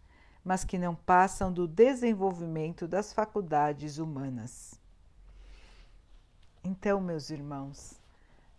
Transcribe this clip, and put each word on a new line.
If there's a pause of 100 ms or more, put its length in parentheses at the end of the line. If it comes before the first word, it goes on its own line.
(440)
mas
que
não
passam
do
desenvolvimento
das
faculdades
humanas. (1800)
Então,
meus
irmãos, (600)